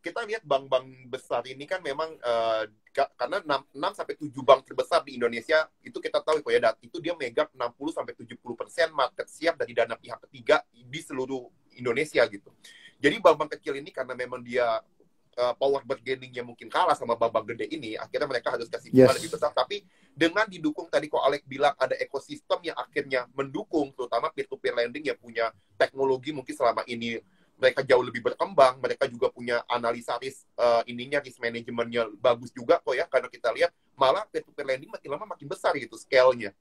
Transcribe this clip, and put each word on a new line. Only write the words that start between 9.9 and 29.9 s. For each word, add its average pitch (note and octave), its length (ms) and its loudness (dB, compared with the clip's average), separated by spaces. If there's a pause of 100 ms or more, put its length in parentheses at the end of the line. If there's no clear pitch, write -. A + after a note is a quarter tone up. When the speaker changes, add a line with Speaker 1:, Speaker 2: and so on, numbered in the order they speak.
Speaker 1:
pihak - 320 -16
ketiga C#3+ 320 2 (160)
di B2+ 240 -16
seluruh C3 480 -6 (320)
Indonesia B2 480 2
gitu. G#2 240 -14 (480)
Jadi D3+ 240 4
bank-bank D#3 320 4
kecil C#3 240 -6
ini D3+ 160 -14
karena C3 160 -6
memang B2 320 -8
dia, A#2+ 400 0 (540)
eh, B2 180 0
power C#3 320 0
bargainingnya B2 540 -6
mungkin A#2+ 260 -16
kalah D#3+ 300 2
sama A#2 180 -2
bank-bank A2+ 400 -2
gede A2+ 160 -6
ini, A#2+ 240 -8
akhirnya C#3 320 -4
mereka C3 240 -4
harus A#2 160 -4
kasih - 240 -10
bunga C3 200 10
Speaker 2:
Yes. C3 100 2
Speaker 1:
lebih - 160 -8
besar. D3 160 -2
Tapi - 320 -2 (320)
dengan F3 320 0
didukung E3 400 -6
tadi D3 160 0
kok D3+ 160 -2
Alex C#3+ 240 0
bilang C3+ 320 0
ada C3 160 0
ekosistem D3 720 -6
yang D#3 80 -6
akhirnya C3 640 -4
mendukung, C#3 560 -4
terutama B2+ 400 -4
peer-to-peer B2+ 400 -6
lending A#2+ 400 -2
yang - 80 -8
punya A#2 320 -4 (240)
teknologi C3+ 560 2
mungkin B2+ 240 -10
selama A2+ 320 2
ini A#2 320 -6 (320)
mereka C3 320 2
jauh B2+ 160 6
lebih A#2+ 240 -6
berkembang, C3+ 560 4
mereka B2 240 -2
juga A#2+ 240 -2
punya A#2+ 400 -2
analisa A#2+ 480 -2